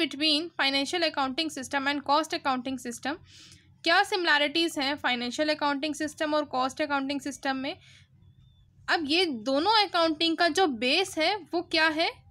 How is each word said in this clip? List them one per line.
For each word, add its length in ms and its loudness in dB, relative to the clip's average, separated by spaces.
between 480 0
financial 480 0
accounting 440 -2
system 380 -2
and 140 -4
cost 340 2
accounting 420 -4
system। 360 -6
क्या 200 6
सिमिलैरिटीज़ 760 2
हैं 180 0
फाइनेंशियल 520 -2
अकाउंटिंग 460 0
सिस्टम 400 -4
और 100 2
कॉस्ट 360 -2
अकाउंटिंग 400 -2
सिस्टम 340 -4
में? 220 -6
अब 200 0
ये 180 2
दोनों 540 0
अकाउंटिंग 580 2
का 120 4
जो 180 2
बेस 500 0
है 180 2
वो 100 0
क्या 260 2
है? 200 0